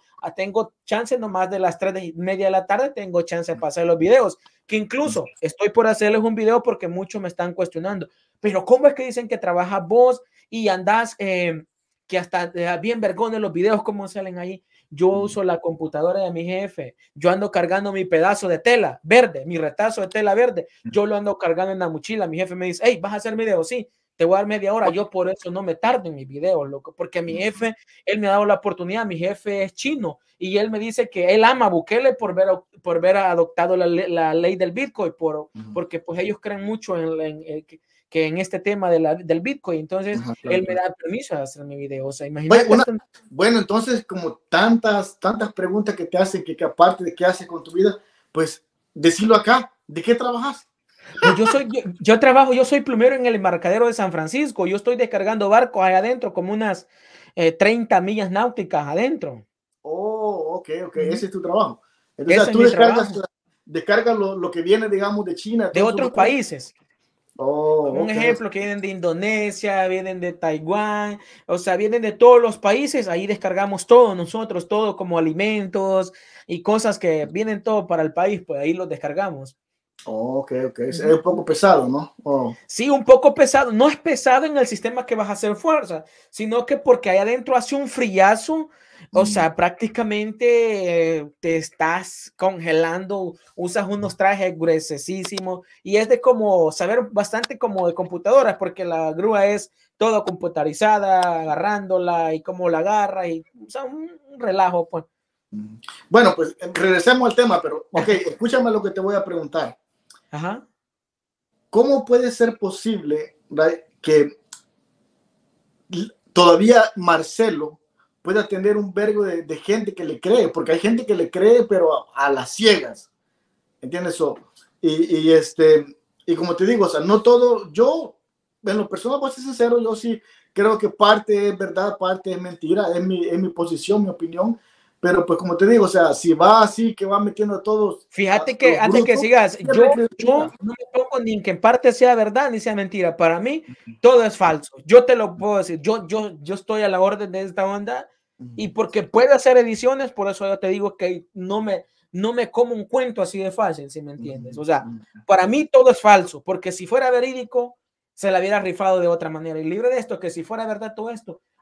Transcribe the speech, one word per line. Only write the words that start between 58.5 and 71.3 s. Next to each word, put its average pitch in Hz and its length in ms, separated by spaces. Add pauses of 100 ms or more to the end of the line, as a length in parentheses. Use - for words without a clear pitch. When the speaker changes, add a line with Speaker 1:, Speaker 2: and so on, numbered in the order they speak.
Speaker 1:
adentro. 160 580 (380)
Speaker 2:
Oh, 190 760
ok, 180 120 (160)
ok, - 100
Speaker 1:
Ujú. 185 160
Speaker 2:
ese - 140
es 190 60
tu 190 100
trabajo. 175 400 (340)
Entonces, 170 260
Speaker 1:
Ese 226 80
es - 20
Speaker 2:
tú 220 60
Speaker 1:
mi 240 60
Speaker 2:
descargas, 226 480
Speaker 1:
trabajo. 196 160 (360)
Speaker 2:
descargas 208 540
lo, 190 180
lo 180 140
que 165 120
viene, 214 260
digamos, 202 380
de 170 80
China, 220 320
Speaker 1:
De 175 140
Speaker 2:
todo 202 40
eso 220 100
Speaker 1:
otros 254 140
Speaker 2:
lo - 60
traes. 196 180
Speaker 1:
países. 160 420 (640)
Speaker 2:
Oh, 151 480
Speaker 1:
Como 131 140
un 214 80
Speaker 2:
ok, 214 60
Speaker 1:
ejemplo, 233 320
Speaker 2:
ok. - 40
Speaker 1:
que 196 60
vienen 202 220
de 190 80
Indonesia, 196 1000
vienen 185 340
de 175 120
Taiwán, 202 880 (260)